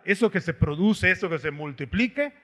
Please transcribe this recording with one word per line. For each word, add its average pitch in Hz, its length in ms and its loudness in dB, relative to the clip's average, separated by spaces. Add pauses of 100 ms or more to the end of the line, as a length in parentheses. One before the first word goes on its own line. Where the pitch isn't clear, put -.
eso 202 280 2
que 180 100 -2
se 160 120 -4
produce, 175 580 2
eso - 180 0
que 160 100 -2
se 147 120 -4
multiplique, 151 840 -4 (100)